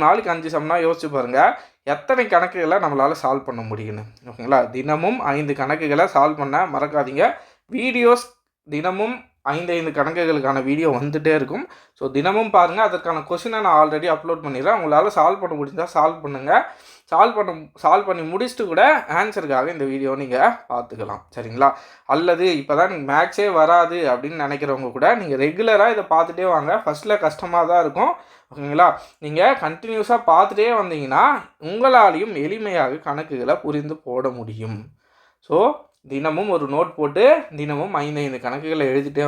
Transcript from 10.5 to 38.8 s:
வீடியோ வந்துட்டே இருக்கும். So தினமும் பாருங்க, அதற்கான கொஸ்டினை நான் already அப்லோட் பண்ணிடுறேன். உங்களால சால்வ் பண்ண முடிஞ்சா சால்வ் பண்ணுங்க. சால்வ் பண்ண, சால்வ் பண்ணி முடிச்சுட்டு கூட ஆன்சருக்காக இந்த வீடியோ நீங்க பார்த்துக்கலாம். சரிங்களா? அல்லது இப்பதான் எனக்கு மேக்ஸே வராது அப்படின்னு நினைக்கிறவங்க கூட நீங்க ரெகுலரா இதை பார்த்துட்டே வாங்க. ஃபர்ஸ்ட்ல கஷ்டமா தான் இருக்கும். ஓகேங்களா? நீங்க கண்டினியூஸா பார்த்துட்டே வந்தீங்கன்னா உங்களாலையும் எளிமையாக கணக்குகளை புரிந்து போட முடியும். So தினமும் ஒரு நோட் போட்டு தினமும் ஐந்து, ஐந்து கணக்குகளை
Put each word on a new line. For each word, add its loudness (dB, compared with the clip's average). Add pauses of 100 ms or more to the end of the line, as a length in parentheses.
வீடியோ 0
வந்துட்டே 0
இருக்கும். -6 (340)
So -6 (100)
தினமும் 0
பாருங்க, 4
அதற்கான -4
கொஸ்டினை -6
நான் 4
already 0
அப்லோட் -4
பண்ணிடுறேன். 0
உங்களால 2
சால்வ் 2
பண்ண -6
முடிஞ்சா -6
சால்வ் 0
பண்ணுங்க. -6 (600)
சால்வ் 4
பண்ண, -2 (320)
சால்வ் 4
பண்ணி -4
முடிச்சுட்டு -4
கூட 2 (380)
ஆன்சருக்காக -2
இந்த -4
வீடியோ -4 (120)
நீங்க -4 (340)
பார்த்துக்கலாம். -8 (140)
சரிங்களா? 2 (460)
அல்லது 2 (140)
இப்பதான் 0
எனக்கு -8
மேக்ஸே 0 (120)
வராது 4 (140)
அப்படின்னு -4
நினைக்கிறவங்க -4
கூட 4
நீங்க -4
ரெகுலரா 2
இதை -4
பார்த்துட்டே 0
வாங்க. 0 (100)
ஃபர்ஸ்ட்ல -2
கஷ்டமா 0
தான் 4
இருக்கும். 0 (380)
ஓகேங்களா? 2 (360)
நீங்க -2 (240)
கண்டினியூஸா -2 (120)
பார்த்துட்டே 4 (140)
வந்தீங்கன்னா 2 (460)
உங்களாலையும் 4
எளிமையாக -2
கணக்குகளை -4
புரிந்து -6 (100)
போட -4 (120)
முடியும். -10 (680)
So 2 (540)
தினமும் -4
ஒரு -2
நோட் 0
போட்டு 0 (360)
தினமும் -6
ஐந்து, -6
ஐந்து -8
கணக்குகளை -4